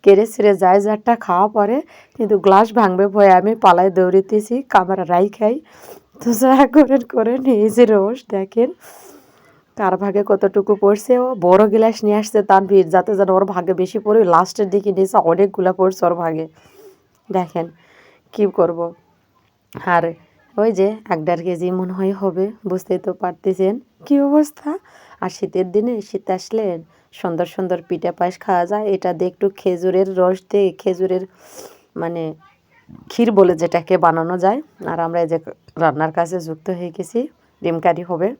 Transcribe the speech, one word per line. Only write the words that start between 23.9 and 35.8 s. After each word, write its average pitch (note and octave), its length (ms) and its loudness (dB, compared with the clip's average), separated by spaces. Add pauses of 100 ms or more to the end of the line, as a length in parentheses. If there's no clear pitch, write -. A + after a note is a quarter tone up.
কি C#4+ 140 2
অবস্থা। D4 580 -2 (420)
আর F3+ 100 -6
শীতের F3+ 420 -6
দিনে, A3 280 -2
শীত G3 300 -10
আসলে F#3 480 -4 (340)
সুন্দর E3+ 340 -4
সুন্দর F3 420 -6
পিঠা F3 240 -6
পায়েস F3 260 -4
খাওয়া F3 280 -2
যায়। G#3 220 -4
এটা F#3 240 -2
দিয়ে F3 180 -4
একটু G3 260 -4
খেজুরের F#3 640 -2
রস F#3 200 2 (120)
দিয়ে, G3 220 0
খেজুরের F#3 540 -4 (720)
মানে E3 380 -8 (760)
ক্ষীর A#3 240 0
বলে F#3 220 4
যেটাকে E3+ 440 -2
বানানো E3 400 0
যায়। G#3 240 0 (240)
আর E3 140 -6
আমরা E3 200 -4
এই E3 80 -2
যে E3 100 -4 (380)
রান্নার D#3 360 -2